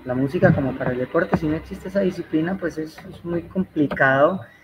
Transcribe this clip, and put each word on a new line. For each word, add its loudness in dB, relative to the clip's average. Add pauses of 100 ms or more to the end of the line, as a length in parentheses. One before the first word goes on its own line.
la -4
música 4
como -2
para -2
el -2
deporte, 0
si -2
no 0
existe -10
esa 0
disciplina, -2
pues -6
es, -10
es -14
muy -4
complicado 2 (220)